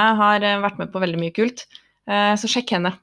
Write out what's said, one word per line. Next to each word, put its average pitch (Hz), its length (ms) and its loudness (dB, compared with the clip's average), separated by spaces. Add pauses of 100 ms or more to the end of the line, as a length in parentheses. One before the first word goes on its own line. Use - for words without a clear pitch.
(160)
har, 208 260 4
eh, 202 220 0
vært 202 160 -4
med 170 140 -8
på 190 100 -6
veldig 170 160 -2
mye 165 160 -4
kult. 240 300 -2 (420)
Eh, 208 320 2
så 226 80 -6
sjekk 247 300 -2
henne 180 260 -2